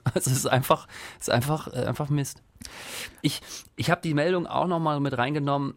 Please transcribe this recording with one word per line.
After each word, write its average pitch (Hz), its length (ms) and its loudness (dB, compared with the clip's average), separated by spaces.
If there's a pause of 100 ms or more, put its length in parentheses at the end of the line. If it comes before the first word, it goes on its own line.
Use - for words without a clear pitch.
<laughs> - 100 2
Es - 120 2
ist 127 200 2
einfach, 131 400 4 (320)
es - 80 -6
ist - 60 0
einfach, 139 400 2
äh, 123 120 -2
einfach 139 240 -2
Mist. 143 320 -2 (800)
Ich, - 200 0 (340)
ich 123 160 0
hab - 100 2
die 160 140 0
Meldung 175 320 2
auch 139 200 0
noch 170 120 0
mal 151 200 0
mit 139 180 0
reingenommen, 143 600 0